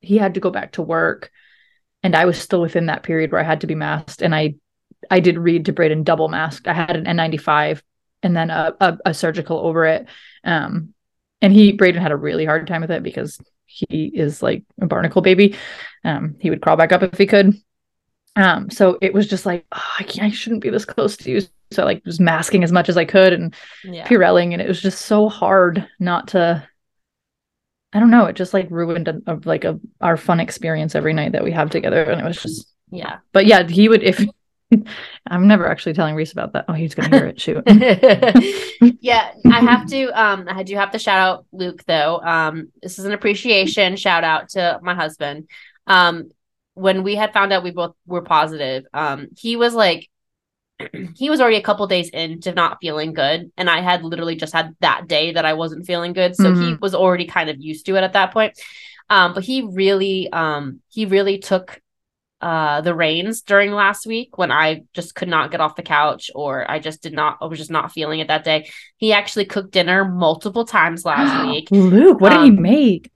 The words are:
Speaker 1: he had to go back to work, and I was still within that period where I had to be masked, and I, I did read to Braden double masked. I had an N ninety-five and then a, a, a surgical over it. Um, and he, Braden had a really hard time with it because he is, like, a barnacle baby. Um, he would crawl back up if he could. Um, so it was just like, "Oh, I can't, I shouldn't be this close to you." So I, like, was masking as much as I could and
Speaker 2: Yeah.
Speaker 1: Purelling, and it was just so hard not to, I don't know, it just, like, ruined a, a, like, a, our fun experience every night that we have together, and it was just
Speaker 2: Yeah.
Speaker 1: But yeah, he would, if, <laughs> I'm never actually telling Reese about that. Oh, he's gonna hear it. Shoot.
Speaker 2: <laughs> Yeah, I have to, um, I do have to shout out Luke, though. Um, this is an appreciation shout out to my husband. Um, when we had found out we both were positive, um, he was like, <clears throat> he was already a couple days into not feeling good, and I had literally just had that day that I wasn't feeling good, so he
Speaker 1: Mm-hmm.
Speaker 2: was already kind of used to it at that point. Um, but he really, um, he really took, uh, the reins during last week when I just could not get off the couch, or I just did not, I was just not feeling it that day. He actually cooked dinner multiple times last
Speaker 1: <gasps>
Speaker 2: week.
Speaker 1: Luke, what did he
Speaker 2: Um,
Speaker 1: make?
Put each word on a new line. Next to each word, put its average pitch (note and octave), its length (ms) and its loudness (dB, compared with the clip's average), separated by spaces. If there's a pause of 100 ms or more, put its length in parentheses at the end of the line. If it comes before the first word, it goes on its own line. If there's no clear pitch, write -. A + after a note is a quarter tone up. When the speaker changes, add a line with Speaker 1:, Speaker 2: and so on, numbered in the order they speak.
Speaker 1:
he G3+ 160 0
had G3 180 0
to G3 40 -4
go F3+ 100 -2
back - 240 -10
to - 80 -10
work, E3 500 -4 (720)
and F3 120 0
I E3 100 4
was F3 140 0
still F3 220 -2
within E3 260 -2
that D#3 160 -6
period D#3+ 280 -4
where - 100 -2
I D#3 40 -2
had D#3 160 -2
to D#3+ 60 -10
be E3+ 80 -4
masked, D3+ 460 -8
and D#3+ 140 0
I, D#3 200 -2 (540)
I F#3 100 4
did E3+ 180 2
read E3+ 280 0
to F3+ 80 -4
Braden D#3 300 0
double D#3+ 240 0
masked. D#3+ 400 -6
I F3 60 -2
had E3 220 -4
an D#3+ 120 -6
N F3 80 -2
ninety-five D#3 640 -2 (420)
and F3 120 0
then E3 140 -2
a, D#3+ 300 -2
a, F3 260 2
a F3 80 0
surgical D#3+ 460 -4
over E3 260 0
it. D#3+ 220 0 (360)
Um, D#3+ 500 -4 (480)
and G3 120 6
he, G3+ 200 10
Braden F3+ 280 2
had D#3+ 100 -2
a D3 60 -2
really D#3 280 -4
hard D#3 200 -2
time E3 160 -6
with E3 100 -8
it E3 120 -6
because - 360 -10 (260)
he - 400 -6
is, D3 360 -4
like, - 220 -4 (180)
a F3+ 60 -4
barnacle E3 340 -2
baby. F#3+ 340 4 (480)
Um, D#3 360 -6
he E3+ 100 -4
would - 120 -4
crawl D#3+ 140 2
back E3 160 2
up F#3 120 2
if F#3 140 -6
he G3 100 4
could. G3+ 260 6 (840)
Um, G3 360 2
so F#3 300 2
it F#3+ 120 -2
was G#3 140 2
just F#3+ 180 -6
like, F3 260 -6
"Oh, - 280 -12
I G3 40 -10
can't, - 220 -6
I G#3 100 2
shouldn't A3 280 -6
be - 80 -2
this G#3 140 -4
close - 320 -4
to - 140 -12
you." A2 100 -2 (300)
So F#3 120 -2
I, - 20 2
like, - 200 -2
was E3+ 140 -10
masking E3+ 440 2
as E3 80 0
much F3 180 2
as F3 80 0
I E3+ 80 2
could F#3 280 6
and E3 200 -6 (300)
Speaker 2:
Yeah. F3 240 -16
Speaker 1:
Purelling, F3 460 4
and F3 80 -6
it - 60 -6
was F3 140 -4
just F#3+ 220 -6
so G#3+ 260 2
hard F#3+ 580 0 (120)
not F3 300 -4
to, E3+ 380 0 (1300)
I G#3 60 2
don't A3+ 120 6
know, A#3 140 8
it E3 100 -4
just, F3+ 180 -6
like, F3+ 180 -2
ruined E3 360 -4
a, D#3 200 -6
a, D#3+ 180 -6
like, D#3+ 200 -2
a, D#3 140 -4 (220)
our E3+ 160 2
fun E3+ 220 0
experience D#3+ 560 -6
every D#3 180 -2
night D3+ 200 -4
that - 100 -2
we - 80 -2
have D#3+ 180 -2
together, - 340 -2
and - 180 -2
it - 40 -6
was E3+ 160 -8
just - 320 -14 (160)
Speaker 2:
Yeah. - 280 -14 (160)
Speaker 1:
But G3 120 6
yeah, F#3+ 220 8
he F#3 220 6
would, A3 140 6
if, F#3+ 200 2 (480)
<laughs> - 560 -2
I'm F3+ 200 2
never G3+ 200 4
actually E3 260 -4
telling D#3 220 -2
Reese D#3 180 -4
about - 200 -8
that. - 140 -4
Oh, E3+ 60 -4
he's D#3+ 220 -6
gonna D#3+ 140 -4
hear - 180 4
it. - 120 -10
Shoot. D3+ 280 -6
Speaker 2:
<laughs> G#3+ 960 6 (380)
Yeah, A3+ 320 0 (140)
I A#3+ 160 8
have A#3+ 280 4
to, C4+ 180 -2 (120)
um, G3 300 0
I F#3 140 -8
do F#3+ 120 -8
have G3 160 -2
to G#3+ 80 -6
shout G3 200 2
out F#3 320 0
Luke, F3+ 340 -10
though. D#3+ 360 0
Um, D#3+ 480 -4 (120)
this F#3 180 -14
is F#3+ 60 -10
an G3 80 -4
appreciation G3+ 840 0
shout F3 260 0
out D#3+ 260 -2
to F3 320 -2
my F3 140 -6
husband. D#3 520 -8 (400)
Um, F3 420 2 (440)
when F#3+ 300 0
we G3+ 120 -4
had G#3+ 160 -4
found G3 220 0
out F#3 100 0
we F3+ 80 -10
both E3+ 240 -8 (120)
were F3 160 -6
positive, D3+ 720 -2
um, C#3+ 340 -6 (100)
he A3+ 200 -8
was A#3+ 180 0
like, F3+ 340 0 (720)
<clears throat> F3+ 360 -16
he C#4 140 -6
was D4+ 100 0
already A#3 180 4
a G#3 60 -2
couple G3+ 240 -2
days F3+ 220 -4
into E3 440 -10
not E3+ 280 -2
feeling D#3 320 -8
good, D#3+ 440 -4
and F3+ 120 -2
I E3 120 0
had F3+ 220 -2
literally E3 320 -8
just D#3 180 -12
had D#3+ 280 -4
that D#3+ 260 -2
day D#3+ 260 -2
that E3 120 -2
I D#3 80 0
wasn't D#3+ 320 -8
feeling F3 280 -6
good, F3+ 220 -2
so F#3 180 4
he F3 180 0
Speaker 1:
Mm-hmm. D#3+ 100 -8
Speaker 2:
was F#3+ 140 -4
already F3+ 300 0
kind E3+ 240 -4
of D3 100 -8
used D#3 260 -12
to F#3+ 100 -2
it F#3+ 80 2
at F#3 100 -4
that F#3+ 200 0
point. A3 260 -2 (500)
Um, F3+ 240 4
but F#3+ 100 -8
he C4 180 -6
really, F#3+ 680 -2
um, D3 580 -6
he A3 160 -6
really G3 320 0
took, F#3+ 420 -4 (600)
uh, D#3 400 -2
the F3 120 -2
reins E3+ 480 -4
during G3+ 300 0
last G3+ 340 -2
week A3+ 320 -10
when E3+ 140 -2
I D#3 320 -2 (100)
just E3 220 -14
could F#3 140 -8
not D3+ 220 -2
get C#3 100 -4
off D3+ 160 -4
the - 40 -14
couch, D3+ 540 -2
or C#3 340 -6
I D#3 100 -6
just D#3 220 -12
did E3 120 -14
not, D3+ 280 -4
I D#3+ 40 -10
was D#3+ 120 -12
just D3+ 140 -14
not D#3 220 -6
feeling D#3 260 -6
it D#3 80 -8
that D#3 160 -2
day. D#3 260 -2 (280)
He G#3+ 160 0
actually G3+ 320 -2
cooked G3 260 -8
dinner F3+ 340 2
multiple F3+ 600 -2
times E3 400 -2
last C#3+ 420 -2
Speaker 1:
<gasps> - 20 -6
Speaker 2:
week. D#3 220 -8
Speaker 1:
Luke, G3+ 480 6
what F#3+ 120 8
did D#4+ 100 6
he C#4+ 80 10
Speaker 2:
Um, G3 120 6
Speaker 1:
make? A3 540 2